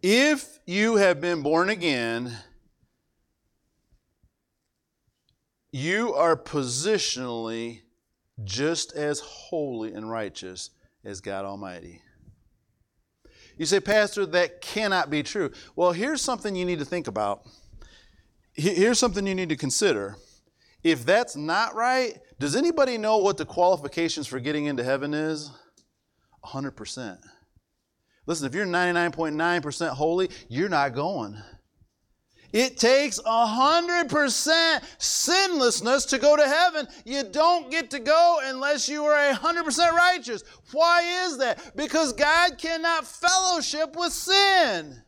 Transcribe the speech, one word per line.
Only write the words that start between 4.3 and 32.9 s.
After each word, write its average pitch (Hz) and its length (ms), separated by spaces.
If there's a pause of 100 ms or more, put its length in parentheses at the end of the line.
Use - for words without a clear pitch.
you 175 420
are 160 220
positionally 123 1400 (640)
just 139 500
as 147 240
holy 123 760
and 107 160
righteous 95 600 (340)
as 101 160
God 98 240
Almighty. 90 560 (1600)
You 160 80
say, 190 140
"Pastor, 202 460
that 170 340
cannot 190 500
be 147 140
true." - 260 (240)
Well, 175 160
here's 247 320
something 220 320
you 180 100
need 180 140
to 143 60
think 165 240
about. 101 340 (1120)
He-, 170 220
here's 214 260
something 202 260
you 190 80
need 185 140
to 151 80
consider. 131 600 (680)
If 156 220
that's 185 300
not 165 400
right, 247 420 (220)
does 143 160
anybody 277 420
know 220 200
what 202 220
the 156 80
qualifications 165 840
for 127 100
getting 147 280
into 131 180
heaven 139 300
is? 151 360 (960)
A - 20
hundred 135 300
percent. 104 420 (1080)
Listen, 156 200
if 127 80
you're 202 120
ninety-nine 175 440
point 160 240
nine 165 280
percent 147 320
holy, 170 340 (200)
you're 151 200
not 143 260
going. 135 420 (1160)
It 247 260
takes 262 400